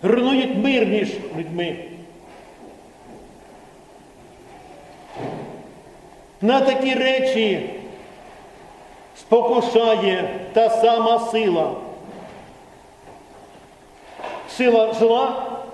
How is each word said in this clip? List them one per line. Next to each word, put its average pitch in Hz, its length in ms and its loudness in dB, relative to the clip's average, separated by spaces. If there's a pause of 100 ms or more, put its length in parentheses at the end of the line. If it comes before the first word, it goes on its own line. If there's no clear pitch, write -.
руйнують 247 540 2
мир 247 300 0
між 196 240 0 (280)
людьми. 170 380 -6 (4000)
На 254 200 4
такі 262 320 2
речі 254 760 0 (1500)
спокушає 220 1120 2 (240)
та 220 160 4
сама 226 500 2
сила, 220 540 0 (2750)
сила 233 440 4
зла 240 520 2 (280)